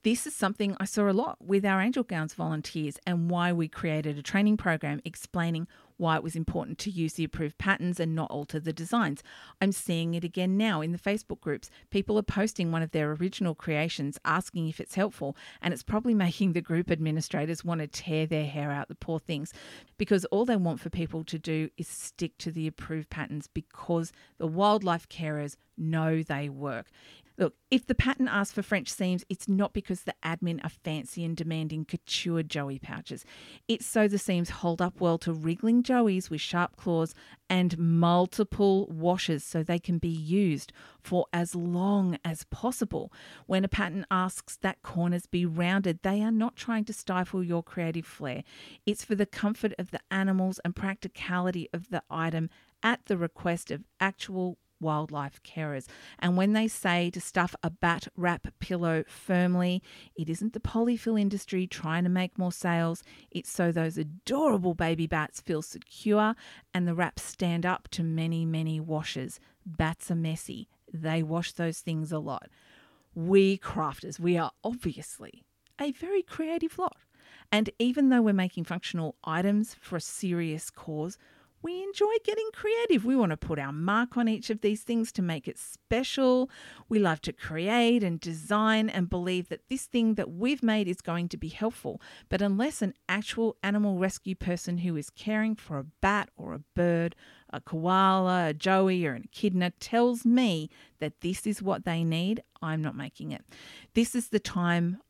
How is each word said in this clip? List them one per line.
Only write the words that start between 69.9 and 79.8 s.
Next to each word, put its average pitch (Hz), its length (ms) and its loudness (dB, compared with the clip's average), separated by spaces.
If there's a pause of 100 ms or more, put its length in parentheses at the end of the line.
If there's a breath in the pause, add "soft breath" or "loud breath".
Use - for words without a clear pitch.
are 170 60 0
messy. 160 520 -4 (240)
They 160 300 -2
wash 165 300 -2
those 165 280 -4
things 160 320 -4
a 156 60 -2
lot. 151 300 -8 (640 soft breath)
We 190 440 4
crafters, - 640 -6
we 175 180 2
are 160 140 -2 (100)
obviously - 800 -8 (360)
a 285 120 -2
very 370 300 -2
creative 330 560 -4
lot. 359 180 -2 (540 loud breath)
And 214 280 2
even 254 300 4
though 247 140 6
we're 208 120 6
making 185 300 0
functional 170 600 -4
items 196 560 2